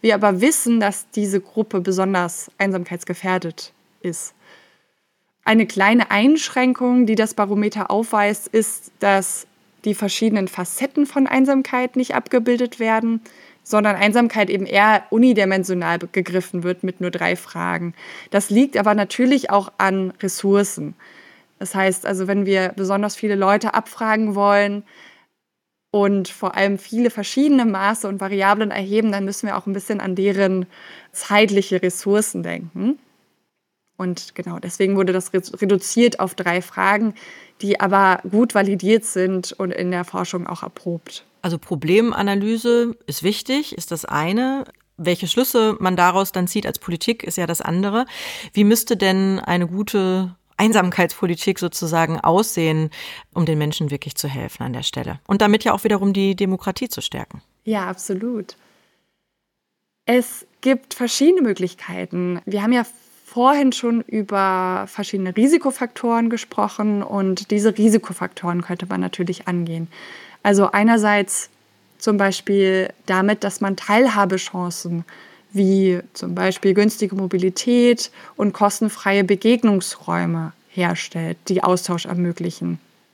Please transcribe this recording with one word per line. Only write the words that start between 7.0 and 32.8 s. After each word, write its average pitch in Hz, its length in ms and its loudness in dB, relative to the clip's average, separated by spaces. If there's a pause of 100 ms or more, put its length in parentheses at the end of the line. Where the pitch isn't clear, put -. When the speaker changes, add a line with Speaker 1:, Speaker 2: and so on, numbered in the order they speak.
Speaker 1:
die 220 80 2
das 220 180 0
Barometer 208 560 -2
aufweist, 208 600 0
ist, - 500 -2
dass 196 480 0 (360)
die 208 120 0
verschiedenen 202 520 0
Facetten 269 600 -4
von 269 180 2
Einsamkeit 262 720 0
nicht 254 180 -2
abgebildet 240 680 0
werden, 226 420 0 (460)
sondern 208 300 2
Einsamkeit 214 520 2
eben 190 160 -2
eher 208 440 4
unidimensional 190 920 2
be-, 175 80 -10
gegriffen 180 560 -4
wird 180 200 -4
mit 185 180 -6
nur 180 100 -4
drei 175 240 -2
Fragen. 170 580 -6 (380)
Das 202 180 0
liegt 254 280 4
aber 208 180 2
natürlich 247 540 0
auch 196 280 0
an 190 440 0
Ressourcen. 196 720 0 (680)
Das 190 160 -8
heißt 190 300 0
also, 185 220 -2
wenn 202 180 0
wir 185 320 0
besonders 196 400 -2
viele 208 180 -2
Leute 202 380 2
abfragen 220 640 -2
wollen 202 480 2 (1080)
und 202 380 2
vor - 260 -6
allem 196 220 2
viele 233 320 0
verschiedene 262 560 2
Maße 202 420 0
und 196 140 -6
Variablen 202 500 2
erheben, 202 400 0
dann 196 140 -4
müssen 202 220 -6
wir 202 100 -4
auch 185 80 -8
ein 196 80 -4
bisschen 202 260 -6
an 185 160 -4
deren 190 500 0 (460)
zeitliche 202 680 2
Ressourcen 196 600 0
denken. 180 540 -4 (1000)